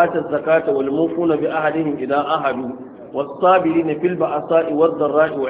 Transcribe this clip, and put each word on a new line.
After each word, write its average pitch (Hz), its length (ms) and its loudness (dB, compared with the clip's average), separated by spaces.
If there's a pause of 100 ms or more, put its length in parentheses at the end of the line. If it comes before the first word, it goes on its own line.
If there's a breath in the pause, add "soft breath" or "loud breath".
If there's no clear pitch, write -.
ata 170 160 0
az-zakata 156 560 0
wal 135 160 0
mufuna 165 480 0
bi 151 80 -2
ahdihim 151 500 -2
idha 135 220 -2
ahadu, 139 560 -2 (400)
was-sabirina 160 880 2
fil 180 160 -2
ba'sa'i 160 560 0
wad-dharra'i 151 640 2
wa 131 100 -2